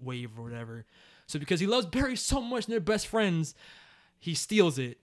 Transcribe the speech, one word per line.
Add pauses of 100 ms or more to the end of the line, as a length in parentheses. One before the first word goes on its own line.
wave
or
whatever. (420)
So
because
he
loves
Barry
so
much
and
they're
best
friends, (640)
he
steals
it,